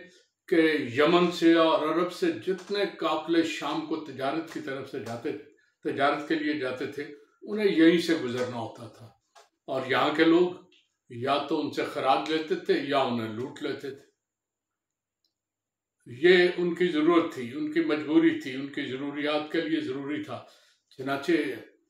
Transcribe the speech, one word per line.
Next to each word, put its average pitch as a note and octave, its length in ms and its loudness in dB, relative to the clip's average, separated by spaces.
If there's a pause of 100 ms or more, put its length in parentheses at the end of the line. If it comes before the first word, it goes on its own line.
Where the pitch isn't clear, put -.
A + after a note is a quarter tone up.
(480)
कि E3 120 4 (320)
यमन E3+ 380 6
से E3 260 4
और D#3+ 320 4
अरब F3 220 0
से F3 200 -2 (100)
जितने F#3+ 460 -4 (140)
काफिले D#3+ 440 0
शाम D#3 420 -6
को D3+ 160 -4
तजारत C#3 500 -6
की D#3 80 -10
तरफ C3+ 300 -10
से B2+ 140 -8
जाते, A#2+ 280 -8 (520)
तजारत D3 440 0
के E3 60 0
लिए D3+ 240 -2
जाते C3 300 -4
थे, D3 160 -10 (400)
उन्हें G#3+ 240 -2
यहीं E3 320 6
से D#3 180 0
गुजरना B2 380 -4
होता A2+ 340 -12
था। - 160 -20 (600)
और B2+ 240 -4
यहाँ C#3 240 2
के D#3+ 80 6
लोग F3 460 4 (400)
या C3 300 -2
तो D#3 180 -2
उनसे C#3+ 280 -4
खराज D3 440 0
लेते D#3+ 280 -2
थे E3+ 300 0
या C#3 160 2
उन्हें A#2 260 -2
लूट C3+ 320 -10
लेते C#3 280 -6
थे। - 200 -20 (2000)
ये F3 420 6 (100)
उनकी F3 320 0
ज़रूरत E3 460 4
थी, A#2+ 180 -8
उनकी D3+ 320 -2
मजबूरी D3+ 540 2
थी, C3 160 -8
उनकी C#3 340 -8
ज़रूरियात D3 640 -4
के E3 80 0
लिए D#3 220 -2
ज़रूरी C#3 420 -6
था। A#2+ 220 -12 (520)
चनाचे C#3 680 -2 (220)